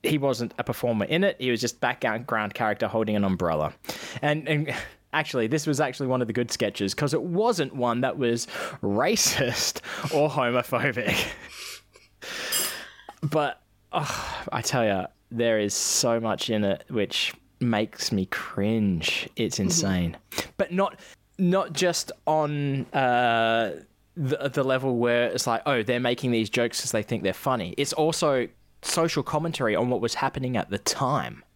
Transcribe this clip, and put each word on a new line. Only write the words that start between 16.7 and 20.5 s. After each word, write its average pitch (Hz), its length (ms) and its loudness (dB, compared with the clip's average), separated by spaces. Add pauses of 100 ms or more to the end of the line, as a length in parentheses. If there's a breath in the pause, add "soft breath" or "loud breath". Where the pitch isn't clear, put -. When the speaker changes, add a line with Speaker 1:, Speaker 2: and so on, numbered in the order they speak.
Speaker 1:
which - 440 -2 (260)
makes 110 520 -2
me 98 160 0
cringe. 101 1080 0
It's 110 200 -2
Speaker 2:
Mm-hmm. 104 80 0
Speaker 1:
insane. 90 540 0 (400 loud breath)